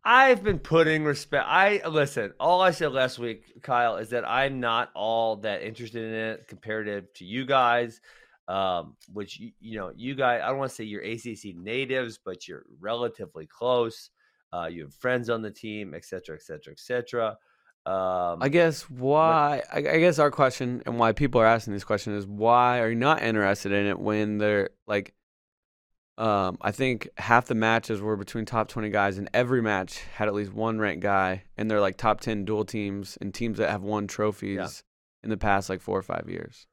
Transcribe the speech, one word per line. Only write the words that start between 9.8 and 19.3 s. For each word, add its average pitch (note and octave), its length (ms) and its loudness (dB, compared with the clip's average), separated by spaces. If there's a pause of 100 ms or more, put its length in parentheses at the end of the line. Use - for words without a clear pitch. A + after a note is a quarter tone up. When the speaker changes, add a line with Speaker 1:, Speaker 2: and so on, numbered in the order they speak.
Speaker 1:
you C3 200 -8
guys, B2 280 2
I F2+ 40 -2
don't C3 100 -2
wanna C3+ 120 -4
say - 160 -12
you're G#2 180 -10
A A2+ 140 -8
C A#2 180 -10
C G2 200 -16
natives, A#2+ 640 -6
but - 300 -14
you're E2 160 -16 (160)
relatively G#2 680 -6
close. A#2+ 640 -2 (420)
Uh, E2+ 180 -6
you E2+ 140 -12
have C#2+ 120 -18
friends B2 340 -2
on A#2 140 0
the G#2+ 80 -8
team, G#2 420 -10
et E2+ 100 -12
cetera, F2+ 320 -12
et D#2 60 -20
cetera, D2+ 320 -16
et - 60 -20
cetera. A#2+ 580 -4 (480)
Um, F#2 560 -2
Speaker 2:
I C3+ 80 2
guess E3 340 2
Speaker 1:
but B2 160 -16
Speaker 2:
why, D3 720 2